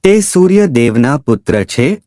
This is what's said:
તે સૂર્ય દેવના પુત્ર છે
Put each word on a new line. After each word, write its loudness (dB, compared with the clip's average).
તે 2
સૂર્ય 2
દેવના 0
પુત્ર -2
છે -4